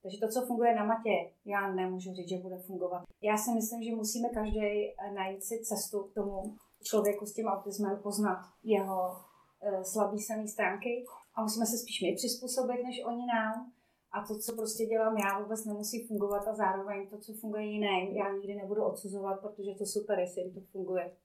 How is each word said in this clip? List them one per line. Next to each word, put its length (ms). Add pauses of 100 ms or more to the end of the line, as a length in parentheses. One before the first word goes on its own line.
Takže 160
to, 80
co 180
funguje 300
na 100
Matě, 460 (140)
já 260
nemůžu 420
říct, 160
že 80
bude 200
fungovat. 460 (180)
Já 160
si 160
myslím, 300
že 120
musíme 340
každý, 320
eh, 520
najít 300
si 160
cestu 440
k 100
tomu 420 (280)
člověku 420
s 80
tím 140
autismem, 560
poznat 340 (260)
jeho, 520 (460)
eh, 220
slabý, 360
silný 280
stránky 580 (300)
a 80
musíme 220
se 120
spíš 240
my 140
přizpůsobit, 680
než 220
oni 200
nám. 460 (400)
A 160
to, 120
co 160
prostě 300
dělám 320
já, 220
vůbec 260
nemusí 420
fungovat 400
a 60
zároveň 560
to, 80
co 160
funguje 320
jiným, 500
já 180
nikdy 220
nebudu 280
odsuzovat, 580
protože 360
to 80
super, 340
jestli 220
jim 120
to 80
funguje. 500 (140)